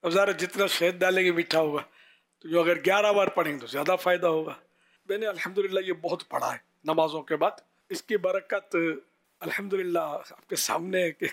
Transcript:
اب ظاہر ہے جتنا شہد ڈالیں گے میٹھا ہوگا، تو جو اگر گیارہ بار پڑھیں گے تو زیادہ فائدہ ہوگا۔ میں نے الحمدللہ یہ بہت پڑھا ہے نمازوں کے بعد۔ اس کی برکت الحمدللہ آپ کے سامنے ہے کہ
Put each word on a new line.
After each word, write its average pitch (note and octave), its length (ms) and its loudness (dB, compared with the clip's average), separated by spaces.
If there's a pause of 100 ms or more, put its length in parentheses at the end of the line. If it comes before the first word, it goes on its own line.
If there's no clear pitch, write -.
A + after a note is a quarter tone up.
اب F3 80 -2
ظاہر G3 180 4
ہے G3 60 0
جتنا F3+ 340 -2
شہد F3 320 0
ڈالیں F#3 260 4
گے F3+ 60 4
میٹھا E3+ 280 0
ہوگا، D3 220 0 (580)
تو E3 100 -18
جو E3+ 120 4
اگر E3 240 2
گیارہ G#3 280 4
بار G3 140 4
پڑھیں D#3 260 0
گے C#3 60 -8
تو A#2 80 -14
زیادہ D3 340 0
فائدہ F3+ 260 2
ہوگا۔ D#3 260 0 (520)
میں G3+ 120 -4
نے A3 100 -4
الحمدللہ F#3+ 520 -2
یہ F#3 140 -4
بہت E3+ 360 -6
پڑھا - 240 -2
ہے - 40 -10 (260)
نمازوں D#3+ 400 0
کے D#3 120 -2
بعد۔ E3 160 2 (380)
اس E3+ 140 -8
کی G#3+ 140 -2
برکت F#3+ 580 -2 (640)
الحمدللہ F#3 600 -2
آپ - 500 -8
کے F3 60 -6
سامنے F3+ 480 -2
ہے E3 80 -2
کہ E3+ 220 -6